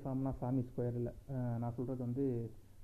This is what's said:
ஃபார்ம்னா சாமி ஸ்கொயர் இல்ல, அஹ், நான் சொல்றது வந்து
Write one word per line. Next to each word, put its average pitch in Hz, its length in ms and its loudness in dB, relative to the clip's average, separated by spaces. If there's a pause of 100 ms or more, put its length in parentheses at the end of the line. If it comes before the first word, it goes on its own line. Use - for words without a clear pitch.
ஃபார்ம்னா 135 260 2
சாமி 127 320 2
ஸ்கொயர் 120 320 0
இல்ல, 120 180 0 (200)
அஹ், 123 260 0
நான் 120 140 0
சொல்றது 127 260 -2
வந்து 120 520 2 (340)